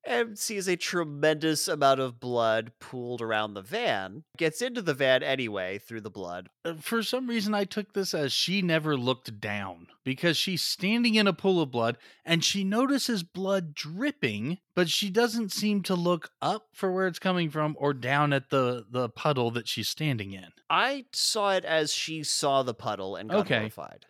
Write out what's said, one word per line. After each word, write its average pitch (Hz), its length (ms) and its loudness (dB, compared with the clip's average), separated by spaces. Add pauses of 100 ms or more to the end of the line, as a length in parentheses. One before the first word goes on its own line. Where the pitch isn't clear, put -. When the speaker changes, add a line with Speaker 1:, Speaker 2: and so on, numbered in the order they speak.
Speaker 1:
And 233 360 -2
sees 196 280 -4
a 185 100 2
tremendous 156 920 0
amount 139 320 4
of 123 180 -4
blood 117 640 0
pooled 123 400 -8
around 107 320 -2
the 101 100 -8
van, 120 640 -4 (140)
gets 160 240 0
into 247 180 -2
the 165 140 0
van 131 280 4
anyway 104 560 -2
through 113 220 -10
the 104 100 -10
blood. 92 380 -8 (160)
Speaker 2:
Uh, 165 160 -4
for 226 220 -2
some 247 260 -4
reason, 214 260 0
I 202 100 2
took 196 280 -6
this 196 220 -2
as 143 180 0
she 190 300 0
never 156 340 2
looked 123 440 -2
down, 98 480 -6 (140)
because 139 360 0
she's 185 240 -2
standing 220 540 2
in 214 120 6
a 185 60 2
pool 185 260 4
of 139 100 0
blood, 120 280 0 (260)
and 165 180 2
she 196 220 0
notices 233 580 0
blood 180 520 -2
dripping, 156 840 -4 (160)
but 180 140 2
she 196 220 0
doesn't 220 420 0
seem 208 300 2
to 190 120 0
look 175 360 2 (100)
up 180 320 -2
for 190 180 -2
where 185 160 0
it's 175 120 -2
coming 175 320 2
from 151 280 0
or 143 140 2
down 139 400 2
at 135 160 0
the, 123 420 2
the 123 200 0
puddle 127 400 0
that 117 180 -4
she's - 220 -4
standing 117 420 -2
in. 92 160 -14 (220)
Speaker 1:
I 240 420 0
saw 202 400 2
it 185 140 2
as 156 260 2
she 160 320 -4
saw 139 380 2
the 123 120 -2
puddle 98 420 -4
and 98 140 -10
got 196 100 4
Speaker 2:
Okay. 139 180 2
Speaker 1:
horrified. 110 520 -8